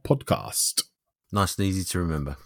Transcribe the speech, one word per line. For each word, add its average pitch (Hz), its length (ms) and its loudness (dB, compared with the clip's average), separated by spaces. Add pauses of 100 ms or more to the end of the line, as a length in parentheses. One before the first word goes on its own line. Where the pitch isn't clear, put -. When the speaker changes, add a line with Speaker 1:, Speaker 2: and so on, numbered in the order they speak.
Speaker 1:
Podcast. - 800 0 (480)
Speaker 2:
Nice 101 260 2
and 98 80 2
easy 95 180 0
to 90 140 -2
remember. 78 480 -2